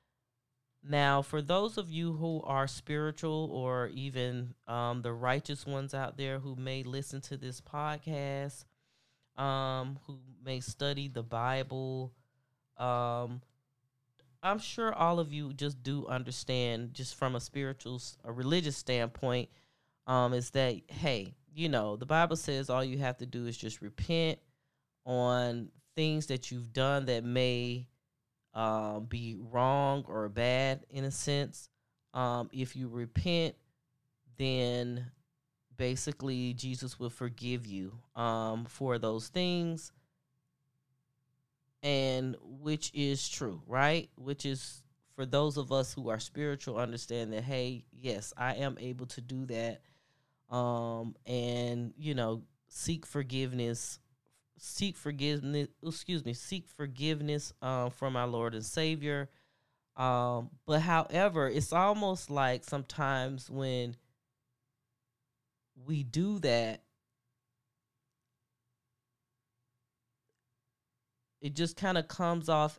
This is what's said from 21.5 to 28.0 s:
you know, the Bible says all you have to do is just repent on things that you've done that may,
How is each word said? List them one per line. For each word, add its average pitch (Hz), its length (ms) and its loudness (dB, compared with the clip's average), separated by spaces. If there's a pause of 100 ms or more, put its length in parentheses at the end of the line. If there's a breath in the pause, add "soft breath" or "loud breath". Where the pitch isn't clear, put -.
you 160 140 0
know, 107 260 2
the 120 100 -6
Bible 165 300 6
says 135 340 -2
all 127 140 4
you 127 140 -2
have 127 200 0
to 123 80 -8
do 120 220 -4
is 117 100 -6
just 110 240 -6
repent 160 580 0 (640)
on 123 640 2 (260)
things 156 320 2
that 127 240 -2
you've 120 220 -6
done 135 320 4
that 120 180 2
may, 123 640 2 (680)